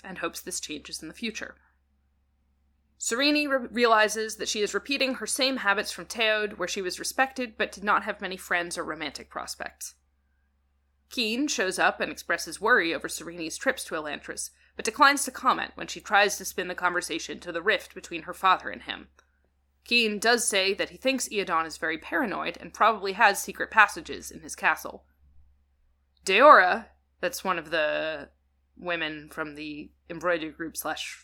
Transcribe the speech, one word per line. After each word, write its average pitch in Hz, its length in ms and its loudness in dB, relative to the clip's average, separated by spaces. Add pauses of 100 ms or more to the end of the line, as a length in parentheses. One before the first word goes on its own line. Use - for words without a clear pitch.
and 185 140 -12
hopes 165 220 -6
this - 200 -8
changes - 420 -10
in 156 60 -12
the 175 60 -16
future. - 420 -8 (1400)
Sereni 294 520 0
re-, 269 240 0
realizes 220 640 4
that - 120 -8
she 220 140 -2
is 196 100 0
repeating 262 420 0
her 220 120 -8
same 269 300 0
habits 202 340 0
from 175 160 -10
Teod, 214 520 0
where 175 100 -2
she - 120 -4
was 180 200 -6
respected 247 580 -2
but - 140 -2
did 185 100 -14
not 202 220 2
have 202 160 -6
many 190 160 -6
friends 175 420 -2
or 170 60 -4
romantic 151 460 -8
prospects. - 640 -10 (1160)
Keen 240 380 -2
shows 185 320 0
up 196 200 4
and 170 120 -4
expresses - 480 -6
worry 190 340 4
over 165 140 -4
Sereni's 165 480 -10
trips - 260 -2
to - 140 -8
Elantris, 151 540 -8 (260)
but - 80 -8
declines 277 400 6
to 262 80 -6
comment 220 420 0
when - 140 -8
she - 120 -10
tries 202 380 4
to 190 60 -10
spin 180 240 -6
the 180 80 -6
conversation 165 640 -2
to 175 100 -10
the 170 120 -4
rift 190 340 -4
between 170 260 -10
her 180 100 -10
father 170 380 2
and 120 120 -12
him. 90 260 -10 (800)
Keen 220 320 2
does 226 300 2
say 196 240 2
that 175 160 -4
he 180 80 -18
thinks 262 320 -2
Eodon 180 380 -2
is 151 100 -12
very 160 220 -4
paranoid 170 600 -4
and - 140 -16
probably 208 400 2
has 196 260 6
secret - 320 -6
passages 175 600 2
in 160 100 -16
his 156 160 -14
castle. - 480 -2 (1200)
Deora, 208 640 8 (340)
that's 175 240 -4
one 185 140 0
of 156 100 -6
the 151 600 -2 (480)
women 156 520 -4
from 151 260 -8
the 151 340 -10 (180)
embroidery 165 440 -2
group 160 220 -10
slash - 500 -6